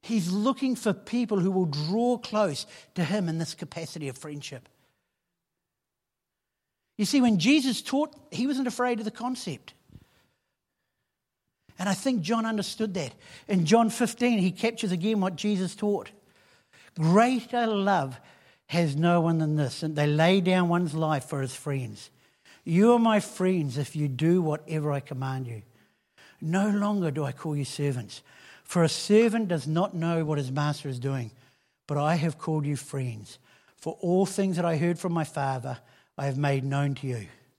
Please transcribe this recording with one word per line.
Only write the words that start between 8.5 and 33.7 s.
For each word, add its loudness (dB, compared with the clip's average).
afraid -2
of -8
the -4
concept. -8
And -2
I 2
think 0
John 0
understood -4
that. -4
In 2
John 6
fifteen, 0
he 2
captures -2
again 0
what -2
Jesus -2
taught. -2
"Greater 4
love 0
has 2
no 4
one 2
than 2
this, -2
and -4
they 2
lay 4
down 2
one's 0
life 0
for -6
his -6
friends. -8
You 6
are 6
my 4
friends -2
if -6
you -2
do 2
whatever -2
I -2
command -8
you. -12
No 0
longer 0
do -4
I -4
call -6
you -2
servants, -4
for 0
a 4
servant 4
does -2
not 0
know 0
what -2
his -4
master -2
is -6
doing, -4
but -2
I 2
have -2
called -2
you -2
friends. -8